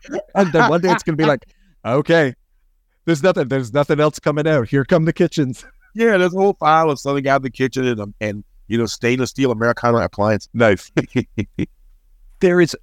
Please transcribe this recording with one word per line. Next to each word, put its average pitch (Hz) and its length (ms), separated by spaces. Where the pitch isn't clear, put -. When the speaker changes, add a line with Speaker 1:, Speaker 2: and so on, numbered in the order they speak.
Speaker 1:
And 190 180
then 196 140
one 175 160
day 180 100
it's 165 100
gonna 160 140
be 156 80
like, 143 240
"Okay, 143 480
there's 160 160
nothing, 180 260
there's 127 240
nothing 143 260
else 151 200
coming 151 280
out. 143 220
Here 139 160
come 160 220
the 170 80
kitchens." 156 500
Speaker 2:
Yeah, 220 240
there's 180 160
a 190 40
whole 196 220
file 156 300
of 135 100
Southern 139 240
Gothic 135 300
kitchen 131 300
and, 120 160
um, 104 200
and, 104 240
you 117 100
know, 117 80
stainless 120 440
steel 131 200
Americana 117 480
appliance. 101 560
Speaker 1:
Nice. 110 420
<laughs> 147 40
There 180 220
is 165 220